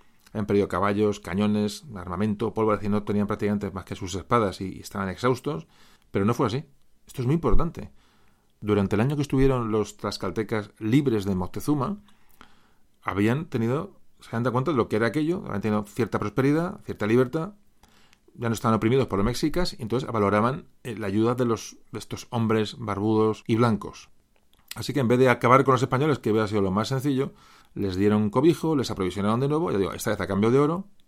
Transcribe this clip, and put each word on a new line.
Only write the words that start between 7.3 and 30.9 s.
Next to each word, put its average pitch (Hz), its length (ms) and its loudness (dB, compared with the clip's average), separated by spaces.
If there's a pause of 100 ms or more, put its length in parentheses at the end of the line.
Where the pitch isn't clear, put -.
importante. 160 560 4 (720)
Durante 101 340 2
el 101 60 2
año 143 140 0
que 143 80 0
estuvieron 131 480 2
los 107 260 -2
tlaxcaltecas 104 800 -4
libres 110 480 2
de 98 100 0
Moctezuma, 131 640 -4 (1080)
habían 110 420 0
tenido, 127 540 -4 (200)
se - 160 -12
han 117 80 -2
dado 123 100 0
cuenta 131 160 0
de 147 80 0
lo 107 100 2
que 110 100 -2
era 113 100 2
aquello, 156 400 -2
habían 101 140 -6
tenido 107 240 0
cierta 113 340 -4
prosperidad, 143 640 0
cierta 104 220 -6
libertad, 127 480 0 (800)
ya 120 120 -4
no 113 60 0
estaban 113 220 0
oprimidos 113 320 2
por 98 120 -2
los 98 60 2
mexicas, 156 520 -2
y - 40 -16
entonces 120 280 -4
valoraban, 107 580 0 (160)
eh, 117 120 -10
la 107 120 -6
ayuda 110 280 2
de 127 80 0
los, 113 340 -4 (140)
de 110 80 -12
estos - 300 -12
hombres 110 480 0
barbudos 107 720 0
y 117 80 2
blancos. 113 540 -2 (680)
Así 117 180 -8
que 139 80 0
en 113 80 2
vez 123 100 6
de 131 80 6
acabar 123 380 6
con 135 80 4
los 113 80 2
españoles, 135 380 0
que 113 120 0
hubiera 110 160 2
sido 104 140 0
lo 95 100 2
más 107 180 0
sencillo, 135 440 -2 (400)
les 98 240 -4
dieron 104 320 4
cobijo, 156 460 2
les 120 140 -2
aprovisionaron 101 520 -2
de 139 80 0
nuevo, 160 220 -2
ya 98 80 0
digo, 87 120 0
esta - 200 -4
vez 101 100 -4
a 90 60 -4
cambio 98 220 2
de 131 100 6
oro, 160 280 0 (200)